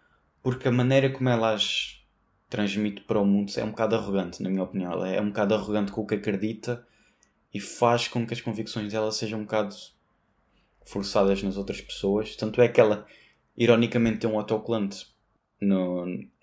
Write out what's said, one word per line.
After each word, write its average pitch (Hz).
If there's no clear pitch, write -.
porque 127
a 123
maneira 131
como 127
ela 113
as -
transmite 101
para 107
o 101
mundo 101
é 117
um 110
bocado 110
arrogante, 98
na 95
minha 95
opinião. 90
Ela 90
é 95
um 104
bocado 104
arrogante 104
com -
o 104
que 107
acredita 107
e 101
faz 120
com 117
que 120
as 113
convicções 107
dela 110
sejam 110
um 107
bocado 104
forçadas 98
nas 95
outras 98
pessoas. 101
Tanto 110
é 120
que 120
ela, 107
ironicamente, 117
tem 113
um 107
autocolante 107
no 90